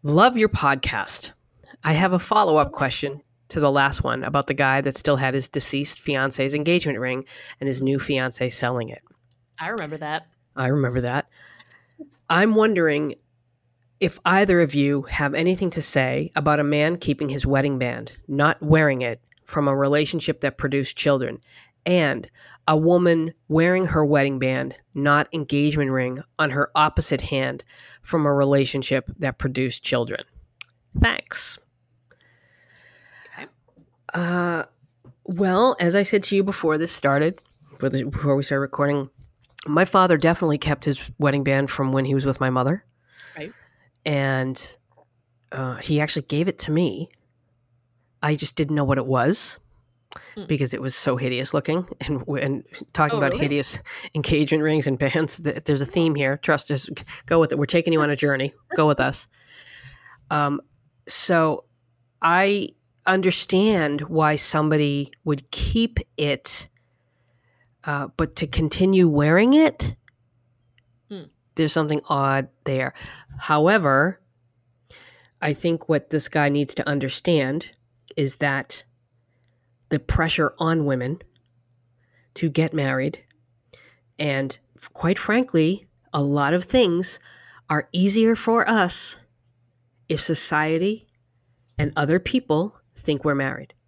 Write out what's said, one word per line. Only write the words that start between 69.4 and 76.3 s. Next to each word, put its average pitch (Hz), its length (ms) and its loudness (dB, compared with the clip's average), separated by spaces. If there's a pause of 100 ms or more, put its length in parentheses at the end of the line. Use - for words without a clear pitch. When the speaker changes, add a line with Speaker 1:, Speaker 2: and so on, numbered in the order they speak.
Speaker 1:
it, - 420 4 (1160)
Speaker 2:
Hmm. 190 140 -14 (320)
Speaker 1:
there's 156 160 0
something 151 360 0
odd 135 400 0 (160)
there. 131 300 -4 (440)
However, 156 800 2 (1200)
I 156 100 -2
think 165 360 -2
what 151 220 0
this 151 200 -2